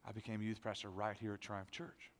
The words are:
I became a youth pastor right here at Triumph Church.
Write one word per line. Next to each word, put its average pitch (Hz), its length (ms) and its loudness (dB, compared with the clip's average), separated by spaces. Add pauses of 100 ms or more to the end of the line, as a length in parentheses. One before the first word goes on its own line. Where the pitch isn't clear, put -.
I 107 60 -4
became 107 300 0
a - 20 4
youth 110 180 2
pastor 107 280 0
right 101 260 2
here 107 200 0
at 98 60 -8
Triumph 98 300 -2
Church. - 480 -6